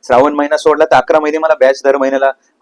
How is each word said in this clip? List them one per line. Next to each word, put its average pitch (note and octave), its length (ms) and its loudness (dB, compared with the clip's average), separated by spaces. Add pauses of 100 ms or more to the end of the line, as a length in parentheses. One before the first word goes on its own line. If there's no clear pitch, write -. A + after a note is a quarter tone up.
श्रावण C3+ 300 2
महिना D3 220 -4
सोडला D3+ 280 0
तर D3+ 120 0
अकरा D#3 240 0
महिने D3+ 180 -4
मला D#3 160 0
बॅच C3+ 300 0
दर C#3 120 0
महिन्याला C3+ 340 -2 (320)